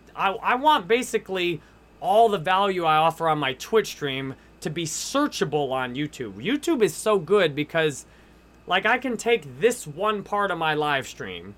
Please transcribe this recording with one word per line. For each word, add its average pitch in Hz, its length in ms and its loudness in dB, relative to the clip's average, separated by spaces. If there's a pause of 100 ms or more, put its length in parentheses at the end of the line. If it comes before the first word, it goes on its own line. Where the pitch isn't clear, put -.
(140)
I, 190 160 0
I 190 240 0
want 269 320 2
basically 190 760 -2 (400)
all 208 280 6
the 202 100 0
value 185 460 2
I 156 140 6
offer 160 300 2
on 156 100 2
my 135 160 0
Twitch 208 340 0
stream 135 480 -6 (240)
to 135 100 -6
be 170 140 -6
searchable 156 880 -2
on 127 240 -2
YouTube. 135 380 -6
YouTube 247 480 -2
is 180 120 4
so 214 240 0
good 170 380 2
because, 151 500 -2 (600)
like, 185 180 0
I 240 120 4
can 247 180 -4
take 143 420 -2
this 226 300 0
one 190 340 -2
part 202 300 -2
of 170 60 -4
my 156 160 0
live 147 340 0
stream 95 500 -12